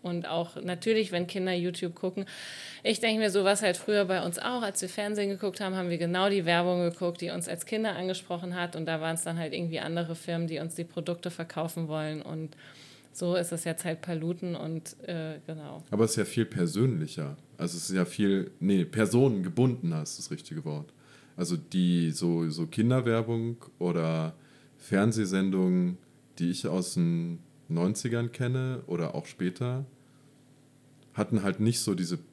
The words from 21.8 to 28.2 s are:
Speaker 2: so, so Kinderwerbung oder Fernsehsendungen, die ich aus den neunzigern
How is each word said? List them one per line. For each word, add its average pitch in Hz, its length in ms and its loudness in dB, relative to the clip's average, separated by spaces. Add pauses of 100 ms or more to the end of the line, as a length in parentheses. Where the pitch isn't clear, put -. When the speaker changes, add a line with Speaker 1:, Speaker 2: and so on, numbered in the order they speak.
Speaker 2:
so, 82 400 2
so 80 160 -4
Kinderwerbung 117 880 2 (220)
oder 80 560 0 (680)
Fernsehsendungen, 92 960 2 (400)
die 85 120 2
ich 87 160 -4
aus 87 280 -2
den 85 440 2 (300)
neunzigern 113 640 0